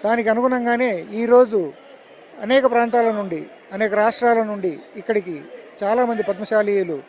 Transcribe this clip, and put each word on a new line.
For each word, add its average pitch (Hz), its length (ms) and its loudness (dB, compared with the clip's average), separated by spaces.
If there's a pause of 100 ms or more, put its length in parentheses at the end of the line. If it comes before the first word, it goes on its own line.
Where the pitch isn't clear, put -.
దానికి 226 280 2
అనుగుణంగానే 240 580 0 (300)
ఈరోజు 233 400 4 (840)
అనేక 262 200 2 (100)
ప్రాంతాల 233 320 2 (140)
నుండి, 170 200 -6 (360)
అనేక 208 160 -2 (100)
రాష్ట్రాల 226 380 2 (100)
నుండి 185 240 -4 (260)
ఇక్కడికి 180 380 -4 (420)
చాలామంది 233 500 0
పద్మశాలీయులు 202 760 0